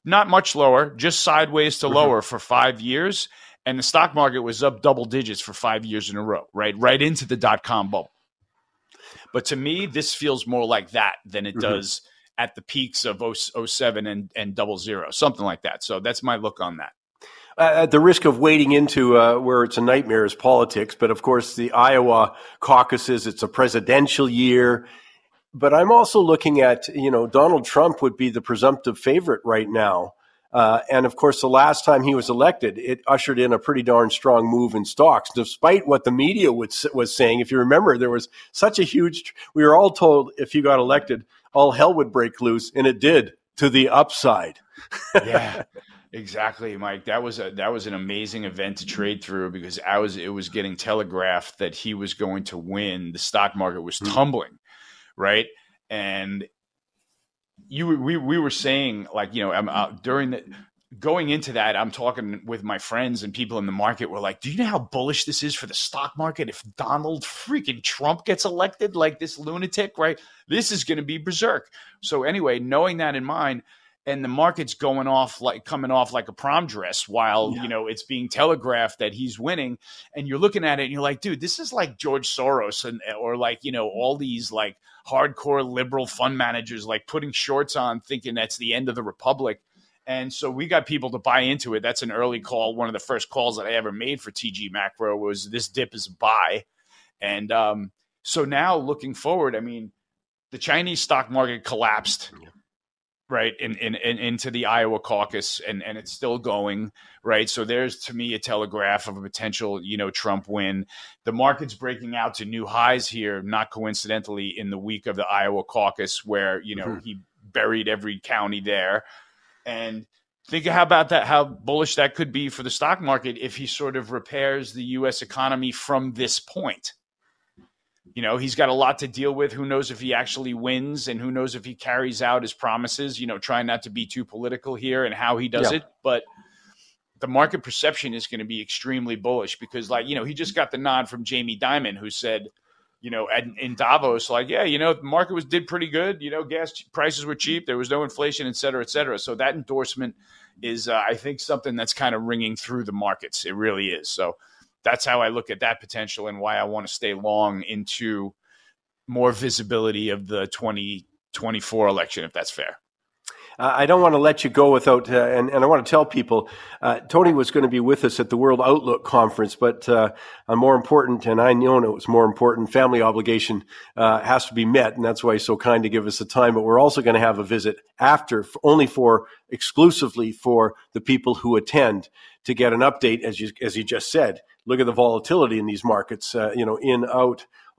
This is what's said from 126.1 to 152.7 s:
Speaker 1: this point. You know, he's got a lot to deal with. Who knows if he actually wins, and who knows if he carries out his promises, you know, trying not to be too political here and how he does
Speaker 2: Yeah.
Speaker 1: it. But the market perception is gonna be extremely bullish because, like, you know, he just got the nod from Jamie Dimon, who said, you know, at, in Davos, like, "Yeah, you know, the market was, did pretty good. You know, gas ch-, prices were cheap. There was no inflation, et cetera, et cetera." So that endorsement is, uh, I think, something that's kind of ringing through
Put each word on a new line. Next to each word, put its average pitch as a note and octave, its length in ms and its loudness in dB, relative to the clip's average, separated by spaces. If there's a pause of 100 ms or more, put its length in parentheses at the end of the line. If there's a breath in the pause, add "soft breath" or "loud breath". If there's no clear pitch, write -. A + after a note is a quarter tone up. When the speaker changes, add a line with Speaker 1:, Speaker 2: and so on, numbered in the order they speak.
Speaker 1:
this A#2 260 -4
point. - 540 -10 (1200)
You A#2+ 60 -10
know, A#2 160 0
he's B2+ 180 -6
got C#3+ 140 4
a B2+ 40 0
lot C3+ 260 2
to C#3 100 -8
deal C3+ 260 -4
with. C#3 160 -2
Who C#3 140 -10
knows C3+ 260 -4
if A2+ 80 -14
he B2+ 140 -4
actually B2+ 400 -4
wins, B2+ 560 -6
and A#2 100 -8
who B2+ 120 -6
knows B2+ 220 -4
if A2+ 120 -14
he B2 100 -16
carries B2+ 460 -4
out B2 220 0
his A2 100 -10
promises, A#2+ 640 -6
you B2 80 -10
know, A2 100 -8
trying A#2+ 280 -4
not A#2 180 -4
to A#2 60 -16
be A2 160 -10
too B2 180 -10
political B2 520 -10
here B2+ 280 -4
and A2+ 100 -4
how A#2+ 220 -2
he B2 140 -4
does A#2+ 200 0
Speaker 2:
Yeah. D#3+ 100 -2
Speaker 1:
it. D3+ 40 -10 (180)
But B2 220 -2 (960 soft breath)
the C3+ 80 -6
market C#3+ 340 0
perception C#3 520 -4
is A2+ 120 -10
gonna A2 200 -10
be A2 160 -10
extremely A#2+ 560 -8
bullish A2 420 -4
because, A#2 300 -12
like, A#2+ 180 -2
you C#3+ 80 -6
know, A#2+ 80 -6
he C#3+ 100 -10
just E3 220 -8
got D3+ 160 -2
the C#3 60 -8
nod C3 320 -2
from A#2+ 160 -12
Jamie A#2 340 -6
Dimon, B2+ 380 -2
who G#2+ 120 -12
said, G#2+ 380 -6 (520)
you A#2+ 120 -16
know, A2 180 -6
at, A#2 140 0 (160)
in B2 160 -10
Davos, B2 520 2
like, B2 220 -2
"Yeah, D#3+ 140 0
you D3 160 0
know, D#3+ 160 2
the D3 80 -10
market F3 320 -2
was, E3 100 -6
did E3+ 220 -2
pretty E3+ 200 -6
good. D#3+ 360 -4
You C#3+ 80 -10
know, D#3 120 -6
gas D#3+ 300 -6
ch-, - 180 -20
prices D3 360 -2
were D3+ 80 -6
cheap. E3 320 -6
There B2 100 -4
was B2 140 -6
no D3 120 0
inflation, C#3+ 440 -4
et A#2+ 80 -8
cetera, C3 260 -4
et A#2 80 -10
cetera." C3+ 300 -2
So A#2 160 -10
that C3 180 0
endorsement C3 600 -6 (480 soft breath)
is, A#2 260 -6
uh, A2 180 0
I A#2 60 0
think, C3 260 -8
something C#3 360 -4
that's A#2 180 -6
kind B2 220 -2
of A2 80 -6
ringing A2+ 320 -4
through A#2+ 300 -8